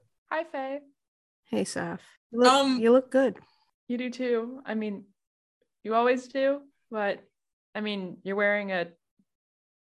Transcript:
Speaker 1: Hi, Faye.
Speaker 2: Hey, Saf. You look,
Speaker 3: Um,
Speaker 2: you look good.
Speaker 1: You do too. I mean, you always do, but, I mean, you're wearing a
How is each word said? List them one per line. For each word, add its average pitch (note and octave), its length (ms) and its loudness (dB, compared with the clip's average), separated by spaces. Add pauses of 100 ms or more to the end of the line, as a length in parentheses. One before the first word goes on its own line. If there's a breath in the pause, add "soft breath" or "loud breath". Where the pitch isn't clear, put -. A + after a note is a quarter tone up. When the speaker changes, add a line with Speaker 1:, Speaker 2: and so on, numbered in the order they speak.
(320)
Speaker 1:
Hi, D#4+ 120 -4
Faye. C#4 360 -8 (680)
Speaker 2:
Hey, G#3 180 -4
Saf. E3+ 360 -8 (320)
You A#3 80 -4
look, B3 140 8
Speaker 3:
Um, C4+ 260 2
Speaker 2:
you A3+ 120 4
look B3+ 180 6
good. C4 260 2 (520)
Speaker 1:
You A#3+ 100 -4
do B3 140 -6
too. B3 540 -4
I G#3+ 100 -6
mean, G#3+ 300 -6 (800)
you G#3+ 120 -4
always B3 320 2
do, C#4 340 0 (300)
but, G#3 320 -4 (500)
I G#3+ 80 -8
mean, F#3+ 420 -6
you're G3 120 -6
wearing G3+ 360 0
a F3 160 -4 (960)